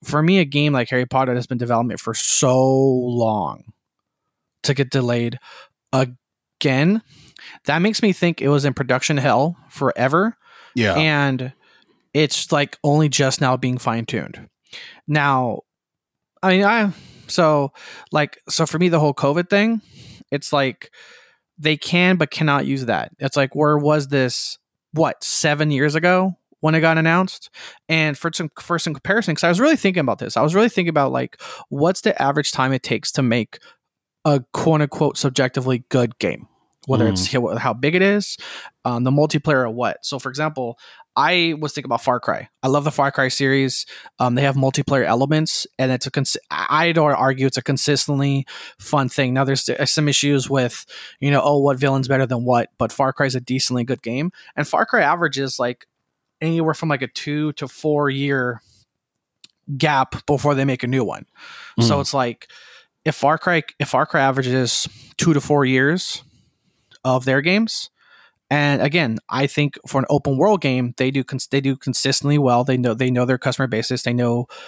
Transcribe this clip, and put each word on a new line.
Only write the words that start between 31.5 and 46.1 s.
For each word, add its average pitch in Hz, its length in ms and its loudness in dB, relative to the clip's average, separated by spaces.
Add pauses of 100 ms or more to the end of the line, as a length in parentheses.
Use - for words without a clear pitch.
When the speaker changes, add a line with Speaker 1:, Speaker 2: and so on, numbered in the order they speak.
Speaker 1:
what's 156 340 0
the - 180 0
average 143 320 0
time 131 200 0
it 131 100 -2
takes - 300 -4
to 143 100 -2
make 117 360 0 (640)
a 143 280 2
quote-unquote 151 640 0
subjectively 131 720 -2
good 123 300 0
game? - 280 -4 (400)
Whether 113 220 2
it's 92 200 0
Speaker 2:
Mm. 120 220 0
Speaker 1:
how, 104 60 -4
how 117 180 -2
big 143 220 0
it 185 60 2
is, 202 340 0 (480)
um, 120 180 -2
the 127 80 2
multiplayer 147 540 2
or 117 60 -4
what. 117 360 -4
So, 135 140 -8
for - 80 -10
example, 131 500 -6 (400)
I 165 400 2
was 151 140 -6
thinking 135 160 -8
about 120 160 -2
Far 123 160 2
Cry. - 280 -4 (140)
I 131 60 0
love 143 160 2
the 156 60 0
Far 139 200 0
Cry 135 180 0
series. 135 580 0 (320)
Um, 123 160 2
they 131 80 2
have 139 120 2
multiplayer 135 520 0
elements, 139 600 0 (120)
and 131 120 0
it's 127 160 -2
a 135 40 -8